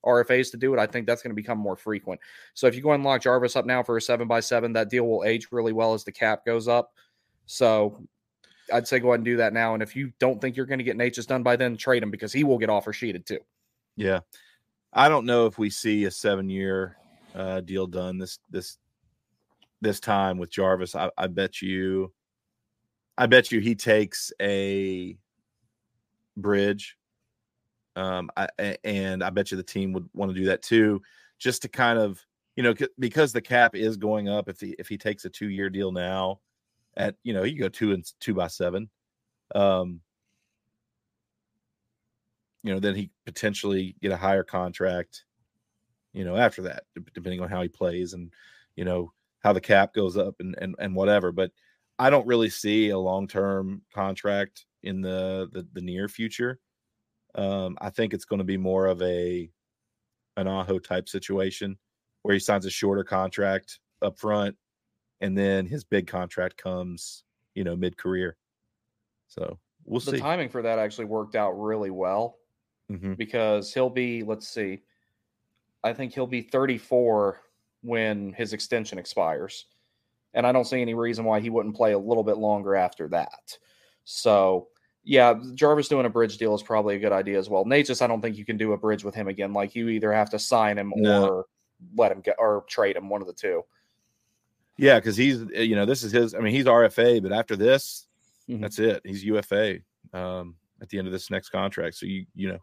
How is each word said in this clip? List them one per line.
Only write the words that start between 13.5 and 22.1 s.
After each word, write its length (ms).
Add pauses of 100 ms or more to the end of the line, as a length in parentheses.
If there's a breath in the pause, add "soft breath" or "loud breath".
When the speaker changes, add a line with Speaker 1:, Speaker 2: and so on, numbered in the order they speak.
Speaker 2:
Yeah. 240 (760 soft breath)
I 160
don't 160
know 200
if 120
we 120
see 360
a 60
seven-year, 880 (360)
uh, 280
deal 260
done 300
this, 220 (100)
this, 280 (1040)
this 220
time 360
with 120
Jarvis. 460
I, 220
I 100
bet 340
you, 500 (1080)